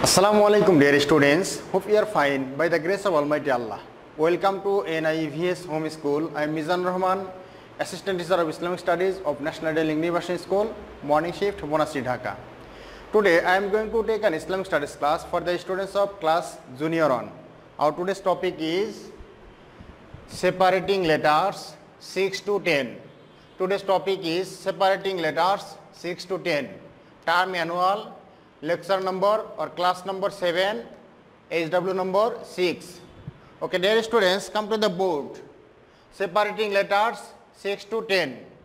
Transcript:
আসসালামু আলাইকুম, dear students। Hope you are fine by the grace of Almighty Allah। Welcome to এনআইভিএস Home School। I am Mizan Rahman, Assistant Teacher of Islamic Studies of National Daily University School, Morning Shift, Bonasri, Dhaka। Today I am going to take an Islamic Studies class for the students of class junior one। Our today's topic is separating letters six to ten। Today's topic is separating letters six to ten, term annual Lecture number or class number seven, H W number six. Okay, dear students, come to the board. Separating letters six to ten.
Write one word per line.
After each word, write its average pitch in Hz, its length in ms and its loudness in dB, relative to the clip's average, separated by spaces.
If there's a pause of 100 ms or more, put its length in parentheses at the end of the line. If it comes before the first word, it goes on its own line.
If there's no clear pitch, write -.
আসসালামু 208 400 6
আলাইকুম, 202 360 6
dear 143 140 8 (100)
students। 151 420 6 (240)
Hope 190 180 0
you 208 100 6
are 208 140 0
fine 139 280 2 (180)
by 165 120 2
the 170 120 2
grace 196 240 -2
of 185 100 2
Almighty 143 380 0
Allah। 107 220 -6 (460)
Welcome 175 320 2 (100)
to 196 60 0 (240)
এনআইভিএস 160 640 -2 (120)
Home 156 140 -2 (100)
School। 143 260 0 (160)
I 151 80 0
am 151 100 -2
Mizan 165 320 -2
Rahman, 185 300 0 (680)
Assistant 190 360 -6
Teacher 175 220 2
of 160 120 0
Islamic 175 300 -4
Studies 185 300 2 (140)
of 147 60 0 (140)
National 160 300 -4
Daily 156 220 0
University 170 460 -2
School, 202 200 2 (440)
Morning 165 300 2
Shift, 202 200 -2 (120)
Bonasri, 151 360 0
Dhaka। 113 240 -4 (840)
Today 196 220 6 (140)
I 185 100 6
am 202 140 -2
going 214 200 -2
to 226 60 2 (100)
take 214 180 -2
an 165 120 2
Islamic 190 300 -4
Studies 143 300 -2
class 151 200 0 (100)
for 175 180 0
the 175 60 0 (100)
students 190 380 -6
of 196 60 2 (140)
class 160 220 2 (360)
junior 160 280 2 (100)
one। 107 100 -8 (540)
Our 151 160 4
today's 185 320 -4
topic 175 280 -2
is 175 320 -2 (1500)
separating 185 720 2
letters 151 480 2 (540)
six 190 340 -2
to 208 60 0 (160)
ten। 139 160 2 (760)
Today's 190 320 -2
topic 190 260 0 (180)
is 185 100 -2 (200)
separating 190 600 0
letters 175 380 0 (400)
six 170 120 -6 (160)
to 180 60 -4 (100)
ten, 143 160 0 (680)
term 185 320 2
annual 180 380 0 (640)
Lecture 175 360 0
number 190 440 0 (140)
or 151 120 -4
class 180 360 0
number 190 240 -4
seven, 185 560 0 (640)
H 165 180 -2
W 180 240 0
number 190 520 0
six. - 560 -4 (600)
Okay, 165 160 -6
dear 208 280 2
students, 196 440 2
come 214 220 -4
to 220 60 0
the 214 120 2
board. 170 520 -2 (720)
Separating 202 600 -2
letters 202 460 2 (380)
six 196 300 -6
to 226 220 -6
ten. 156 300 0 (260)